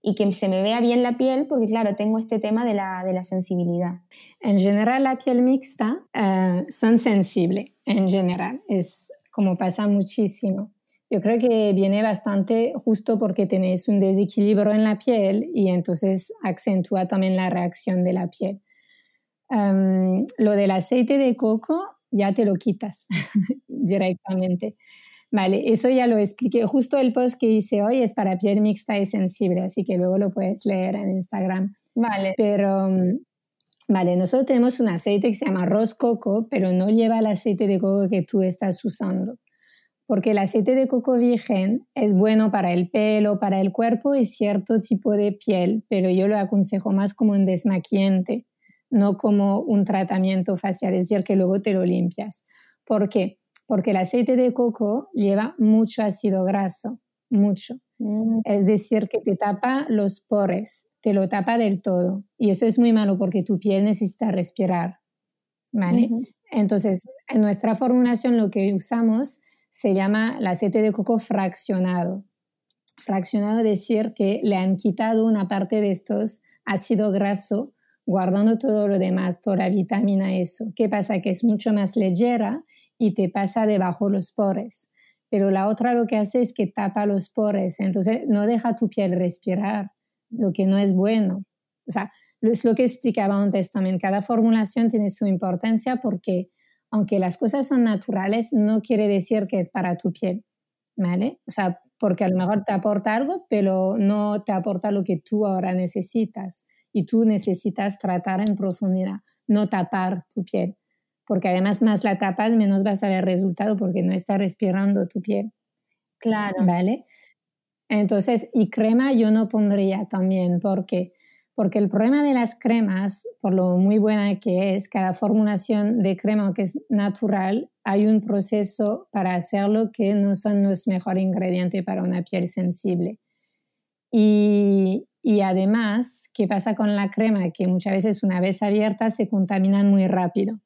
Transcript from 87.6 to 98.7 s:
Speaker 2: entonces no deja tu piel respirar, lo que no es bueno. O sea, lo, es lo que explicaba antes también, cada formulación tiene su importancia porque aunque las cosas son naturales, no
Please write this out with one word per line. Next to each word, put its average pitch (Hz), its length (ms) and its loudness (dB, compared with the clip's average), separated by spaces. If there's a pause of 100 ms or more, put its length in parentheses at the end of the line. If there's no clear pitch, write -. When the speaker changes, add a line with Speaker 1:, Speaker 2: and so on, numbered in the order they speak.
Speaker 2:
entonces 196 480 0
no 208 180 2
deja 226 300 0
tu 226 120 0
piel 185 300 -2
respirar, 196 720 -2 (400)
lo 226 220 -2
que 190 140 0
no 190 120 4
es 196 160 2
bueno. 196 480 0 (460)
O - 20 -10
sea, - 220 -6 (280)
lo, 226 120 2
es 226 120 -2
lo 226 120 4
que 254 80 2
explicaba 214 580 0
antes 196 300 0
también, 190 260 -2
cada 196 240 -2
formulación 226 640 2
tiene 208 220 0
su 202 160 -4
importancia 208 720 -2
porque 190 540 -4 (400)
aunque 208 280 0
las 180 200 -2
cosas 269 280 -2
son 254 160 2
naturales, 208 720 -2
no 214 280 2